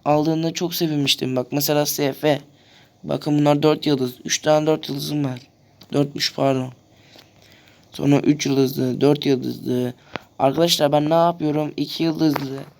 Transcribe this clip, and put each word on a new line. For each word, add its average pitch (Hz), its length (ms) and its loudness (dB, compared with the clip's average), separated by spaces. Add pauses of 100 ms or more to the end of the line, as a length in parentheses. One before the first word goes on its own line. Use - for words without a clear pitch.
aldığında 160 500 2
çok 170 200 -4
sevinmiştim. 143 640 0
Bak 127 140 -2
mesela 147 360 0
S 143 260 -2
F. 143 280 0 (640)
Bakın 147 360 -2
bunlar 147 240 4
dört 151 240 2
yıldız. 127 280 0 (100)
Üç - 140 -2
tane 151 280 2
dört 156 220 0
yıldızım 147 360 -4
var. 127 160 -6 (520)
Dörtmüş 143 420 -2
pardon. 131 380 -2 (1160)
Sonra 143 260 2
üç 147 300 2
yıldızlı, 135 540 0
dört 143 260 4
yıldızlı. 123 680 -2 (440)
Arkadaşlar 160 540 2
ben 151 180 2
ne 165 40 2
yapıyorum? 156 640 0
İki 151 260 -6
yıldızlı. 151 580 0 (180)